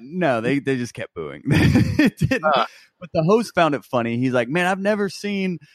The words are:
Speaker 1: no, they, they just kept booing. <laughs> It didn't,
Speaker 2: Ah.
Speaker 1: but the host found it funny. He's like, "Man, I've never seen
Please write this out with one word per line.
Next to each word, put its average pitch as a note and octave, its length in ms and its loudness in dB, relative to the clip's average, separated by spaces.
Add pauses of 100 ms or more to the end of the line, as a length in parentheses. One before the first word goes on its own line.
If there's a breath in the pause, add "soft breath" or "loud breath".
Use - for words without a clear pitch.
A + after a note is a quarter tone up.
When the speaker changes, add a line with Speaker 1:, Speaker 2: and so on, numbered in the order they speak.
Speaker 1:
no, C#3 400 0
they, C3 180 0
they C3+ 180 -2
just B2 160 -6
kept - 200 -12
booing. D2 320 -10
<laughs> C#3+ 60 0
It - 680 4
didn't, - 260 0
Speaker 2:
Ah. C#3 240 2 (320 loud breath)
Speaker 1:
but F3+ 140 -18
the E3 100 0
host G#3 320 2
found D#3 200 2
it A2 100 -8
funny. A#2 320 -2
He's B2+ 160 0
like, A#2+ 160 0
"Man, F3 160 0
I've F#3+ 140 -2
never G3+ 300 -2
seen F#3+ 500 -4 (160 soft breath)